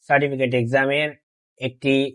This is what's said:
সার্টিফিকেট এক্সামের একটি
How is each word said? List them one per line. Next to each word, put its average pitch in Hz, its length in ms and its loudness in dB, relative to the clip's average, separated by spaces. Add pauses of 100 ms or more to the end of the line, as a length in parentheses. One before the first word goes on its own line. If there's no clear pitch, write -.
সার্টিফিকেট 139 440 0 (100)
এক্সামের 135 460 0 (580)
একটি 135 280 -2 (200)